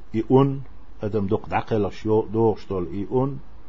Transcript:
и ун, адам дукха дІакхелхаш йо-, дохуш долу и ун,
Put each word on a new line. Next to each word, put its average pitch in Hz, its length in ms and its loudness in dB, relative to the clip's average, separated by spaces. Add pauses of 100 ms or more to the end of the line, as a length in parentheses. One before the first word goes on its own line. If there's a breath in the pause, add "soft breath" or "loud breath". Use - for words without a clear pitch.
(120)
и 110 160 -2
ун, 135 340 6 (380)
адам 104 260 0
дукха 101 240 0
дІакхелхаш 104 540 0
йо-, 110 240 2
дохуш 107 380 2
долу 92 200 -2
и 92 240 -6
ун, 135 280 0 (300)